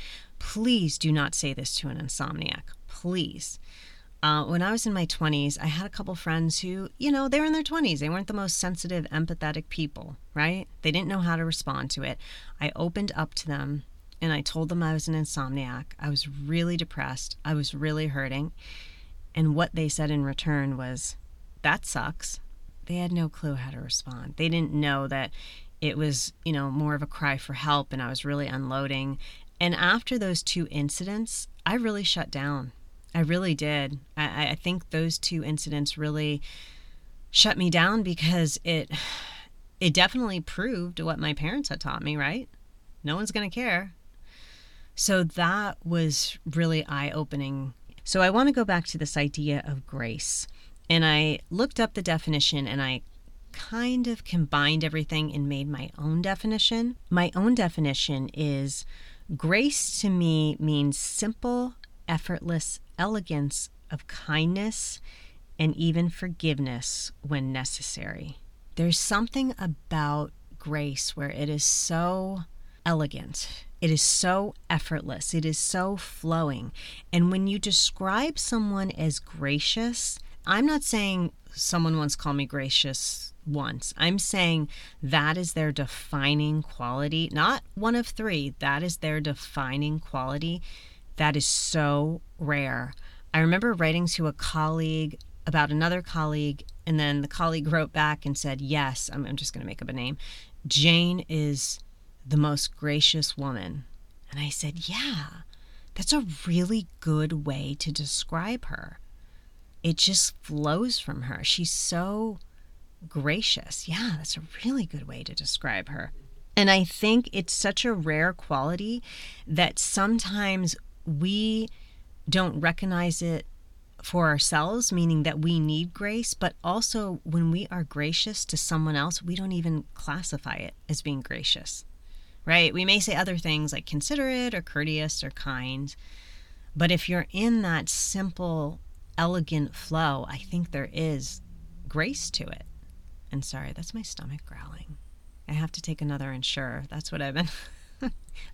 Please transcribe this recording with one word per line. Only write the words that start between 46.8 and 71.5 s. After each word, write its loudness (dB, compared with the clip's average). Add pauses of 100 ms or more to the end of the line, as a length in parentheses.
eye-opening. -2 (280)
So 2
I 8
wanna 8
go 4
back 2
to -4
this -2
idea 2
of -4
grace. -4 (420)
And 6
I 4 (100)
looked 0
up 2
the -4
definition 2
and 0
I 0 (500)
kind 0
of -4
combined 4
everything 0
and 0
made -2
my -4
own 0
definition. 2 (120)
My 4
own 6
definition 2
is, -2 (500)
"Grace 2
to 4
me 4
means 4
simple, -2 (320)
effortless -2 (180)
elegance 0 (220)
of -8
kindness 0 (580)
and 4
even 2
forgiveness -2 (100)
when 0
necessary." -6 (380)
There's 4
something 2
about 0 (260)
grace -2
where -4
it -2
is 0